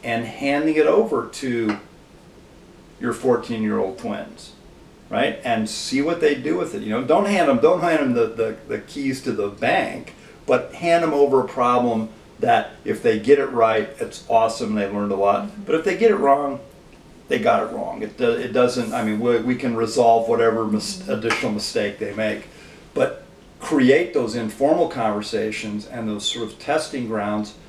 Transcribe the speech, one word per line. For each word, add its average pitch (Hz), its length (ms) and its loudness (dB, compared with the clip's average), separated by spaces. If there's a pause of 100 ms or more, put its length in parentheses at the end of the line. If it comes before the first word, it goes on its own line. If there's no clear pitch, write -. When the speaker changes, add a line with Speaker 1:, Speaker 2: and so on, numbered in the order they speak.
Speaker 1:
and 117 240 -4
handing 151 500 -2
it 156 100 4
over 147 420 0
to 113 500 -4 (1200)
your 120 140 -4
fourteen-year-old 110 840 -2
twins, - 540 -12 (560)
right? - 340 -2
And 113 260 -2
see - 340 -4
what 165 180 -2
they 151 140 4
do 151 240 -2
with - 160 -6
it. - 80 -8
You 107 80 -6
know, 123 120 -2
don't 165 220 4
hand 190 240 2
them, 123 120 4
don't 165 200 4
hand 160 220 2
them 127 100 0
the, 117 140 2
the, 110 300 -4 (120)
the 110 120 -4
keys 135 420 -6
to 120 100 -4
the 101 160 -2
bank, 120 640 -4 (320)
but - 300 0
hand 170 280 2
them 156 120 0
over 135 260 6
a - 80 -4
problem 123 640 0 (300)
that - 320 2 (120)
if 107 180 -4
they 110 160 2
get 135 200 6
it 135 80 0
right, 113 420 2 (120)
it's - 280 -10
awesome, 113 460 2
they 101 160 0
learned 104 220 -2
a 95 40 0
lot. 101 280 2
Speaker 2:
Mm-hmm. - 180 -14
Speaker 1:
But - 140 0
if 160 80 -2
they 185 120 0
get 220 140 6
it 196 60 4
wrong, 139 440 2 (680)
they 113 100 0
got 107 240 2
it - 120 -6
wrong. - 280 -8
It 104 160 -12
do-, 120 140 2
it 101 200 -4
doesn't, 123 400 2
I 117 120 -2
mean, 107 160 -2
we, 120 180 2
we 123 160 0
can 123 200 -4
resolve 113 540 4
whatever 113 380 2
mis-, 107 320 -2
Speaker 2:
Mm-hmm. - 140 -8
Speaker 1:
additional 110 400 -2
mistake 104 460 -4
they 101 140 -6
make. 107 360 -4 (440)
But - 320 -2 (360)
create 135 520 4
those 117 220 0
informal 135 540 2
conversations 107 1000 -4
and 120 200 -8
those 104 240 -4
sort 113 200 -6
of - 80 -20
testing 147 480 -4
grounds, 107 480 -4 (140)